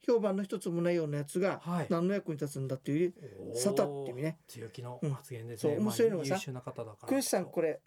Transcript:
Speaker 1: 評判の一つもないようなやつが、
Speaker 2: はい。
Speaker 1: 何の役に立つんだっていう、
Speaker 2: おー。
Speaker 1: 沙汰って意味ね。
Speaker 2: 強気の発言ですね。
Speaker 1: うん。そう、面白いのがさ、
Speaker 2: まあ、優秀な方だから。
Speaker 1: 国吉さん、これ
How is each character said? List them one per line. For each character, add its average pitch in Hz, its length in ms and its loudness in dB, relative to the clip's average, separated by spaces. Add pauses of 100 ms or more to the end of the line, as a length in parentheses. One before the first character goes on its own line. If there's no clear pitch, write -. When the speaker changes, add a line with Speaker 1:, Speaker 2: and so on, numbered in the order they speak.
Speaker 1:
評 240 140 6
判 196 180 2
の 202 60 2
一 202 160 -4
つ 190 100 -4
も 170 140 0
な 175 80 4
い 175 60 4
よ 165 80 2
う - 20 -2
な 147 120 0
や 147 60 -2
つ 160 140 -4
が、 180 220 2
Speaker 2:
は 170 240 0
い。 - 40 -10
Speaker 1:
何 175 200 4
の 196 60 2
役 185 180 -4
に 143 60 -4
立 143 160 -4
つ 139 60 -4
ん 135 60 -2
だ 131 80 -2
っ 135 60 -6
て - 100 -6
い 160 160 4
う、 175 80 -2 (240)
Speaker 2:
お - 140 -10
ー。 117 40 -4
Speaker 1:
沙 160 140 2
汰 147 320 0
っ - 40 -4
て 123 40 -6
意 120 40 -8
味 127 80 -6
ね。 160 260 -2
Speaker 2:
強 113 200 -12
気 123 140 -12
の 123 160 -10 (160)
発 - 180 -12
言 113 140 -10
で 120 100 -10
す - 80 -6
ね。 147 100 4
Speaker 1:
う - 20 -2
ん。 - 20 -2
そ 214 40 2
う、 - 20 2
面 214 80 2
白 226 160 6
い - 20 4
の 190 80 0
が 147 60 -2
さ、 139 60 0
Speaker 2:
ま 185 40 2
あ、 190 40 0
優 - 40 -4
秀 139 100 -8
な 127 80 -8
方 120 240 -8
だ 110 60 -12
か 104 120 -18
ら。 - 60 -16
Speaker 1:
国 269 120 4
吉 - 100 -2
さ 226 80 4
ん、 180 60 0
こ - 160 -4
れ 160 260 0